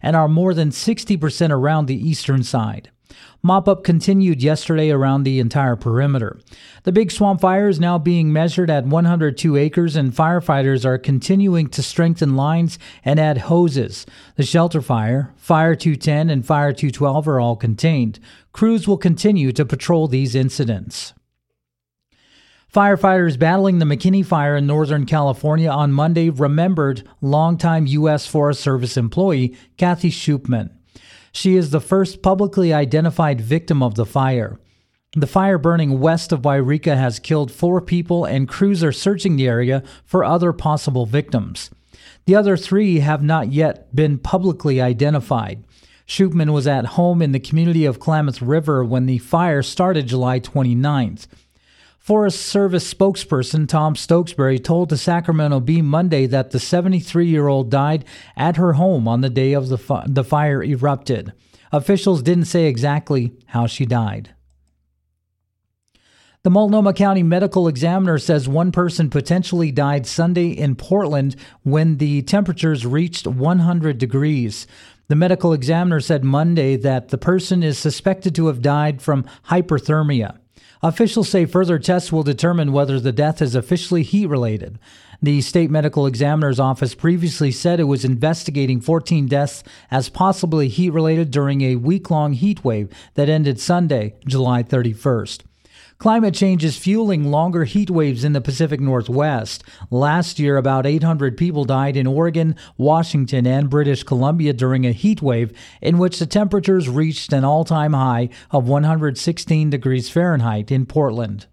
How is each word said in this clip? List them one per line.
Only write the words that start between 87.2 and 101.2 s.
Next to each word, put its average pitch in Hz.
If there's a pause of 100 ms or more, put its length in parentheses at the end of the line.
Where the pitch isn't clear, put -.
said 175
it 160
was 135
investigating 135
fourteen 160
deaths 143 (260)
as 127
possibly 170
heat-related 160
during 139
a 127
week-long 151
heat 175
wave 107 (240)
that 143
ended 147
Sunday, 147 (120)
July 127
thirty-first. 117 (540)
Climate 220
change 185
is 147
fueling 190
longer 165
heat 202
waves 143
in 147
the 139
Pacific 139
Northwest. 131 (260)
Last 147
year, 143
about 135
eight 147
hundred 143